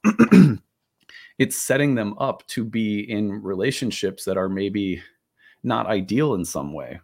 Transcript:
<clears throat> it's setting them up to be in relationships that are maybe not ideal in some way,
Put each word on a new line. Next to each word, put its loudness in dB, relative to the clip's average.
<clears throat> 8
it's 0
setting 2
them -2
up -4
to -6
be -2
in -6
relationships -4
that -2
are 0
maybe -4
not -2
ideal -2
in -4
some -8
way, -12